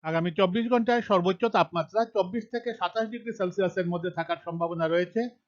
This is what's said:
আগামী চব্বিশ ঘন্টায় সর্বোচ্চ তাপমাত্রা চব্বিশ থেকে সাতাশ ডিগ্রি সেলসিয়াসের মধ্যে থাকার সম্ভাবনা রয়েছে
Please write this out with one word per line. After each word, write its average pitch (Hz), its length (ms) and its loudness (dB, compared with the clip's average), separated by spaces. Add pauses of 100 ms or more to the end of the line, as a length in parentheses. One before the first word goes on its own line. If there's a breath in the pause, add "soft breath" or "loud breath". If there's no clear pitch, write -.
আগামী 165 260 0 (100)
চব্বিশ 196 340 4
ঘন্টায় 240 360 2
সর্বোচ্চ 185 340 4 (140)
তাপমাত্রা 170 440 0 (140)
চব্বিশ 202 280 0 (100)
থেকে 240 160 -6 (100)
সাতাশ 220 340 -2
ডিগ্রি 226 260 -10
সেলসিয়াসের 180 540 -2
মধ্যে 175 240 -4
থাকার 165 280 -4
সম্ভাবনা 170 420 -2
রয়েছে 180 340 0 (260)